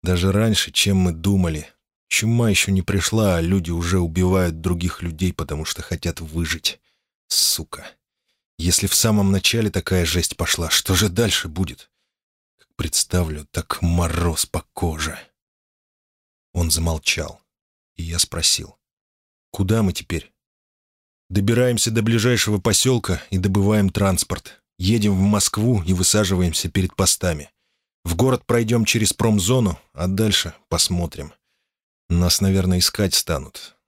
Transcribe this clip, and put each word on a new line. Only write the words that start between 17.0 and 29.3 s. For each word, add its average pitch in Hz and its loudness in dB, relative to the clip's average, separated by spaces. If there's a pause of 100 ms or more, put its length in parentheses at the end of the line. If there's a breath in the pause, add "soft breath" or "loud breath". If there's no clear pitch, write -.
и 85 -10
я 82 -6
спросил: - -4 (760)
"Куда 101 0
мы 92 2
теперь?" - -8 (1000)
"Добираемся 117 2
до 110 0
ближайшего 113 2
посёлка 113 0
и 95 0
добываем 101 2
транспорт. 95 -2 (160)
Едем 104 2
в 92 2
Москву 104 2
и 82 0
высаживаемся 92 0
перед 95 -2
постами. 87 -2 (540)
В 85 -2
город 127 2
пройдём 117 2
через 107 0
промзону, 107 2 (140)